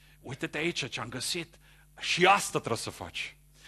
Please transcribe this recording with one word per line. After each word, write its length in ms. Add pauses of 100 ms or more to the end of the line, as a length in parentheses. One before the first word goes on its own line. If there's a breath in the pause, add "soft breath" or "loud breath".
(200 soft breath)
Uite-te 380
aici 320
ce 100
am 100
găsit. 460 (440 soft breath)
Și 260
asta 320
trebuie 220
să 100
faci. 460 (320 loud breath)